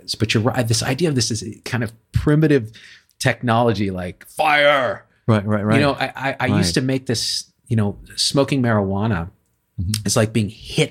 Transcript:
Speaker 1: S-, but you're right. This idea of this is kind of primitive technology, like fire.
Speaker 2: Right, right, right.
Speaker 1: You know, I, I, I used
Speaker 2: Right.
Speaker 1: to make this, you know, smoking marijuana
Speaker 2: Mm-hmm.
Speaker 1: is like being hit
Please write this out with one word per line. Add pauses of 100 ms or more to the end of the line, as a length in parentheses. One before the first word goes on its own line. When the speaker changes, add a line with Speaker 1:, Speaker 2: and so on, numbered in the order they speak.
Speaker 1:
S-,
but
you're
right.
This
idea
of
this
is (220)
kind
of (200)
primitive (480)
technology,
like
fire. (220)
Speaker 2:
Right,
right,
right.
Speaker 1:
You
know,
I,
I,
I
used
Speaker 2:
Right.
Speaker 1:
to
make
this, (220)
you
know, (180)
smoking
marijuana (520)
Speaker 2:
Mm-hmm.
Speaker 1:
is
like
being
hit